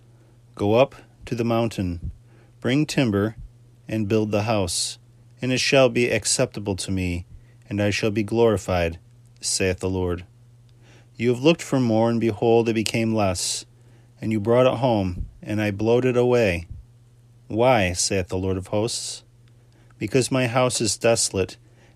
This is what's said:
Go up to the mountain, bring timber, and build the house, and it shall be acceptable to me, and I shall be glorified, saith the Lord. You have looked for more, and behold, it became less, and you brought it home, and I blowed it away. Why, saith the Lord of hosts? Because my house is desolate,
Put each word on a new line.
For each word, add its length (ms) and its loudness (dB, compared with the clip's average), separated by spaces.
Go 200 0
up 200 4
to 80 -8
the 100 -2
mountain, 680 -2
bring 260 0
timber, 500 0
and 200 -4
build 220 0
the 140 0
house, 520 -4
and 100 -2
it 60 -2
shall 320 4
be 180 0
acceptable 680 -2
to 160 -8
me, 340 -4
and 140 -4
I 80 0
shall 220 -2
be 100 -2
glorified, 760 0
saith 400 -2
the 100 -4
Lord. 340 -4
You 140 0
have 120 -2
looked 200 4
for 180 0
more, 280 4
and 120 0
behold, 480 2
it 60 0
became 400 -2
less, 520 -2
and 120 -4
you 80 0
brought 260 4
it 120 2
home, 480 0
and 220 -4
I 80 0
blowed 340 2
it 120 0
away. 500 2
Why, 460 2
saith 340 -2
the 100 -6
Lord 200 -2
of 100 -8
hosts? 560 -6
Because 360 0
my 160 0
house 320 0
is 180 -2
desolate, 580 0